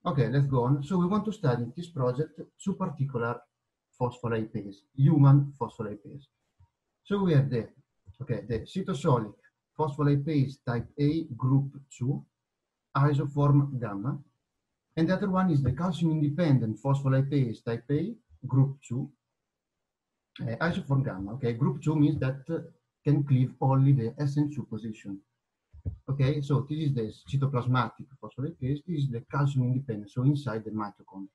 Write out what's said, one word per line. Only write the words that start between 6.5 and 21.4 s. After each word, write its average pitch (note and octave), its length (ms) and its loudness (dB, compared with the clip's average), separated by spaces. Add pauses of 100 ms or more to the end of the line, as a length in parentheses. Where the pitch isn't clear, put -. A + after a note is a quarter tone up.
So G3+ 200 0
we E3+ 100 4
have A#2+ 160 4
the, A#2 180 -4 (540)
okay, A2+ 260 -6
the A2 120 -4
cytosolic C#3 760 -2 (440)
phospholipase C#3+ 880 0
type A#2+ 220 -4 (120)
A D#3 260 0 (120)
group C3+ 420 0 (160)
two, C#3 280 -4 (760)
isoform C#3+ 840 4
gamma. G2+ 380 -6 (800)
And E3 120 2
the F#3 40 4
other G3 160 0
one F#3 220 2
is C3+ 100 4
the B2+ 120 0
calcium-independent D#3 1080 2
phospholipase C3+ 840 0
type A#2 280 -6
A F3 240 -2 (320)
group C3+ 300 2 (100)
two, C#3 240 -6 (1300)
uh, A2+ 140 -4
isoform D3+ 500 0
gamma. G2 300 -6
Okay, A#2+ 180 -2